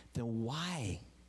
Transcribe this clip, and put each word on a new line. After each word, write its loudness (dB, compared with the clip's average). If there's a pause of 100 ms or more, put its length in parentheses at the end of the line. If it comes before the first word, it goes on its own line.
(140)
Then 2
why 0 (280)